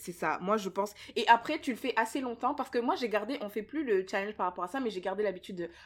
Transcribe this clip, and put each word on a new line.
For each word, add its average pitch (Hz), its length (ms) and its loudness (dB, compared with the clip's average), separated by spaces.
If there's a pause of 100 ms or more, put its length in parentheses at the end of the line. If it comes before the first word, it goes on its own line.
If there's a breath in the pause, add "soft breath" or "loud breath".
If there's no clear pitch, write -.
c'est 180 120 -8
ça. 160 280 0
Moi, 196 160 2
je 190 120 -2
pense. 196 260 -2 (220 loud breath)
Et 240 100 2
après, 233 320 6
tu 277 140 -4
le 214 40 -6
fais 254 200 -2
assez 233 240 2
longtemps 247 340 -2
parce 269 160 -4
que 247 80 0
moi, 247 160 2
j'ai 254 140 -2
gardé, 208 320 0
on 208 80 -4
fait 214 160 -4
plus 311 180 -4
le 190 260 4
challenge 208 280 -2
par 196 100 0
rapport 180 160 -2
à 180 60 -2
ça, 269 100 -4
mais 247 120 0
j'ai 185 100 -4
gardé 196 240 0
l'habitude 185 440 -4 (180 loud breath)